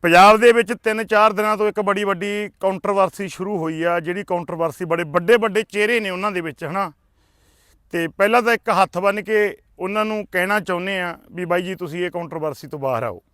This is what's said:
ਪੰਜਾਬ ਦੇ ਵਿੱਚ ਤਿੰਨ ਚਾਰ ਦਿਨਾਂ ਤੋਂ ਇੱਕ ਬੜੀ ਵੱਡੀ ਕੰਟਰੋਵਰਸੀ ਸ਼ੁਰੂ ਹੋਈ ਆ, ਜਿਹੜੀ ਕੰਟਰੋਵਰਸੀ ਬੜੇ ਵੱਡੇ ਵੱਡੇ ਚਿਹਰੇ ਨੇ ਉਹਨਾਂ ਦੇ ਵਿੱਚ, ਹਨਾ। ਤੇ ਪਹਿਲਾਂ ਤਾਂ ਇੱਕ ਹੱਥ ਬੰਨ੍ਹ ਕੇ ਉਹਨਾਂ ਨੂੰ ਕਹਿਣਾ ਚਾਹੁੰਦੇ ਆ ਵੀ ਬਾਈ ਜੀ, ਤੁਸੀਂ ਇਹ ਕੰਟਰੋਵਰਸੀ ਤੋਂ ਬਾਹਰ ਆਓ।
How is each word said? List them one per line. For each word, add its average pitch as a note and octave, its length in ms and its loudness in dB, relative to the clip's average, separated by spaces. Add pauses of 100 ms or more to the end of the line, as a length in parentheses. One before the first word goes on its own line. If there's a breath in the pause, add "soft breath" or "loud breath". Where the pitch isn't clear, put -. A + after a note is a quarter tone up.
ਪੰਜਾਬ F#3 340 8
ਦੇ A#3 160 8
ਵਿੱਚ A#3 300 2
ਤਿੰਨ A3 240 -2
ਚਾਰ G#3+ 260 4
ਦਿਨਾਂ G#3+ 240 0
ਤੋਂ G#3+ 120 0
ਇੱਕ G#3 120 -4
ਬੜੀ G3+ 240 0
ਵੱਡੀ G3+ 460 -4 (100)
ਕੰਟਰੋਵਰਸੀ F#3+ 680 -2
ਸ਼ੁਰੂ F#3+ 300 -6
ਹੋਈ D#3+ 240 -4
ਆ, E3+ 180 0
ਜਿਹੜੀ F3+ 240 -6
ਕੰਟਰੋਵਰਸੀ E3+ 600 -4
ਬੜੇ E3+ 200 -2
ਵੱਡੇ E3+ 320 2
ਵੱਡੇ G#3+ 260 0
ਚਿਹਰੇ G#3+ 380 0
ਨੇ G3+ 100 -6
ਉਹਨਾਂ F#3 200 -4
ਦੇ F3+ 100 -4
ਵਿੱਚ, E3 240 -10
ਹਨਾ। E3+ 280 -4 (1000)
ਤੇ E3+ 160 -2
ਪਹਿਲਾਂ A3 340 2
ਤਾਂ A3+ 120 2
ਇੱਕ A3+ 160 -4 (120)
ਹੱਥ F3 160 -2
ਬੰਨ੍ਹ G3 220 0
ਕੇ G#3 360 0 (220)
ਉਹਨਾਂ G3+ 260 -2
ਨੂੰ G#3+ 280 -6
ਕਹਿਣਾ F#3+ 280 0
ਚਾਹੁੰਦੇ F#3 400 -4
ਆ F3 180 -6 (140)
ਵੀ F3+ 120 -8
ਬਾਈ F3 180 0
ਜੀ, F#3 120 -6
ਤੁਸੀਂ F3 300 -8
ਇਹ F3 60 -6
ਕੰਟਰੋਵਰਸੀ D#3 580 -8
ਤੋਂ D3+ 100 -12
ਬਾਹਰ C3 240 -2
ਆਓ। G2 200 -8 (120)